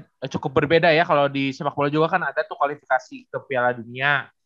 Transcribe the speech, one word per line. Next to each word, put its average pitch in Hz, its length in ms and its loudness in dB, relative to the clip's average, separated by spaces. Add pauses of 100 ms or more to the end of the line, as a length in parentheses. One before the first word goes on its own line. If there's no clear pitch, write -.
(220)
eh, 135 80 -10
cukup 147 320 -2
berbeda 165 320 4
ya. 156 80 4
Kalau 147 240 2
di 139 240 -2
sepak 143 240 -6
bola 143 160 0
juga 156 240 2
kan 180 80 0
ada 156 240 -4
tuh - 80 -14
kualifikasi 139 720 -4
ke - 120 -12 (120)
Piala 123 240 0
Dunia. 123 560 -4 (160)